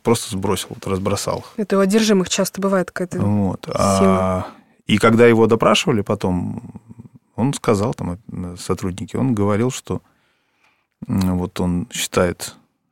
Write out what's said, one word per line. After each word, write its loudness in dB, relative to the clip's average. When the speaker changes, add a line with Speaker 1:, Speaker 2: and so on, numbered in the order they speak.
Speaker 1:
Просто 0
сбросил, -4
вот, -14
разбросал -2
их. -18
Speaker 2:
Это -2
у 4
одержимых 2
часто -4
бывает 0
какая-то -8
Speaker 1:
Вот. 0
Speaker 2:
сила. -6
Speaker 1:
А, 2
и 2
когда 6
его 8
допрашивали 2
потом, -4
он 0
сказал, 0
там, -8
э, -10
сотрудники, -6
он 0
говорил, 0
что, -8
м, 0
вот -4
он -2
считает, -2